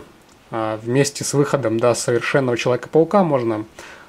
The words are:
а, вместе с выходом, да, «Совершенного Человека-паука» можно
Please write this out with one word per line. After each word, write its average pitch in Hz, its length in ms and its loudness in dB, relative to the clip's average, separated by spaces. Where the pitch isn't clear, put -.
а, 110 320 -4
вместе 131 420 0
с - 80 -6
выходом, 127 480 0
да, 120 140 4
«Совершенного 123 640 0
Человека-паука» 160 680 2
можно 117 400 -2